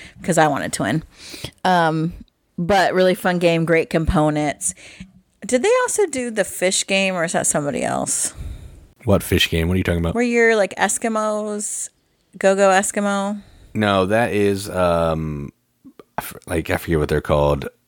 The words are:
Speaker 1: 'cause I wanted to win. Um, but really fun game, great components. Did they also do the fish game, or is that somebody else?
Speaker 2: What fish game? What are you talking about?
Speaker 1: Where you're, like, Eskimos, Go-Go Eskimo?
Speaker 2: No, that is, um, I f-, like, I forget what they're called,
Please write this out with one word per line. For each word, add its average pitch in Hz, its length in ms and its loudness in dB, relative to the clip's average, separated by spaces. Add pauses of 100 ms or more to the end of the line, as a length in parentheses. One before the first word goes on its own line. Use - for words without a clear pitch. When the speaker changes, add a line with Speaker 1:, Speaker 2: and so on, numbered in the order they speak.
(220)
Speaker 1:
'cause 170 160 0
I 160 80 6
wanted 131 280 -2
to - 80 -4
win. 135 200 -2 (600)
Um, 165 480 2 (460)
but 175 360 2
really 185 200 4
fun 180 240 -2
game, 165 260 2
great 160 260 0
components. 151 840 0 (720)
Did 247 180 0
they 415 100 2 (100)
also 440 240 0
do 254 240 -4
the 214 140 -2
fish - 420 -2
game, 190 280 0
or 170 100 -2
is 170 80 -4
that 175 140 0
somebody 143 360 -2
else? - 520 -4 (680)
Speaker 2:
What 98 180 4
fish - 280 0
game? 82 180 0
What 92 60 0
are 95 40 2
you 92 60 0
talking 85 160 0
about? 82 140 0
Speaker 1:
Where 240 100 0
you're, 233 320 2
like, 196 200 0
Eskimos, 214 1120 -4 (480)
Go-Go 196 320 4
Eskimo? 202 720 0 (340)
Speaker 2:
No, 98 320 4
that 107 260 2
is, 101 380 0
um, 80 840 0 (680)
I - 40 -6
f-, - 140 -14 (100)
like, 80 240 -4
I 78 80 0
forget 82 200 0
what 73 120 0
they're 76 100 0
called, 73 480 0 (200)